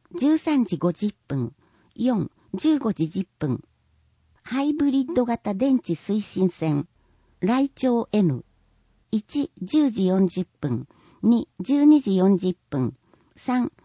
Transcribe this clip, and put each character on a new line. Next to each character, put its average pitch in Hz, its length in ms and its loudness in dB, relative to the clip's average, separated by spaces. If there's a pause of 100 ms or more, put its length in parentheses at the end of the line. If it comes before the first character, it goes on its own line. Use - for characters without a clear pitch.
(180)
十 294 180 2
三 294 280 0
時 165 140 -6
五 175 140 0
十 208 220 -6 (140)
分。 131 260 -4 (400)
四、 226 360 -2 (240)
十 302 260 0
五 226 120 -2
時 160 160 -4
十 185 180 -6 (120)
分。 131 240 -4 (800)
ハ 262 200 -6
イ 294 120 0
ブ 285 160 0
リ 269 140 2
ッ 320 100 -8
ド 247 100 2
型 233 300 -4
電 262 220 2
池 175 180 -2
推 202 260 -4
進 190 300 0
船、 151 380 -2 (520)
来 262 280 0
庁 240 420 -2
N。 170 340 0 (680)
一、 247 400 -4 (100)
十 285 280 2
時 208 160 0
四 185 200 2
十 175 180 -4 (160)
分。 127 280 -4 (340)
二、 226 260 2 (120)
十 285 240 2
二 302 160 8
時 196 160 0
四 190 200 4
十 180 200 -2 (120)
分。 127 280 -4 (400)
三、 247 340 -2 (140)